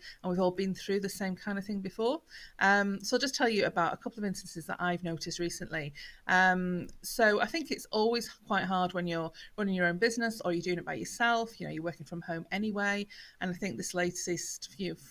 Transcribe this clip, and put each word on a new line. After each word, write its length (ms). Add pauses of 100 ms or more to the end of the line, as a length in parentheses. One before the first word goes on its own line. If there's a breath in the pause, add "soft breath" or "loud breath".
(220 loud breath)
and 80
we've 100
all 120
been 240
through 240
the 100
same 280
kind 200
of 60
thing 160
before. 420 (380 loud breath)
Um, 420
so 140
I'll 40
just 140
tell 140
you 180
about 280
a 40
couple 220
of 60
instances 400
that 140
I've 240
noticed 360
recently. 540 (340 loud breath)
Um, 600 (140)
so 380
I 60
think 260
it's 200
always 380 (160)
quite 200
hard 280
when 140
you're 240 (260 loud breath)
running 160
your 140
own 120
business 440
or 80
you're 100
doing 180
it 60
by 100
yourself. 640
You 60
know, 80
you're 80
working 240
from 160
home 300
anyway. 560 (320 loud breath)
And 100
I 40
think 240
this 160
latest 800
few, 220 (140)